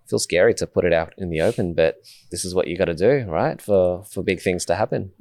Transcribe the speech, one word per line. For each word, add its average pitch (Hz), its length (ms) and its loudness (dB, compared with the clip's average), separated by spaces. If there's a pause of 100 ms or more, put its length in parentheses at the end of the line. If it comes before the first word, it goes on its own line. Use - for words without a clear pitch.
feels 117 140 -2
scary 95 320 4
to 87 120 -4
put 92 180 -2
it 85 80 4
out 82 240 0
in 92 120 -6
the 80 120 0
open, 92 320 0
but 80 280 0 (300)
this 90 140 -8
is 90 100 -6
what - 120 0
you 85 100 -6
gotta 85 180 0
do, 120 320 2
right? 92 340 -2
For, 92 440 2
for - 180 -8
big 92 180 -2
things 90 240 -2
to 90 100 0
happen. 104 460 -4